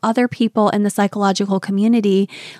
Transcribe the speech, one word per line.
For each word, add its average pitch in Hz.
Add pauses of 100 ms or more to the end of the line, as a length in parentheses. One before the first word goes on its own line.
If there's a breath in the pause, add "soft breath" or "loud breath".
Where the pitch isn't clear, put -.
other 233
people 220
in 208
the 208
psychological 196
community, 202 (300 loud breath)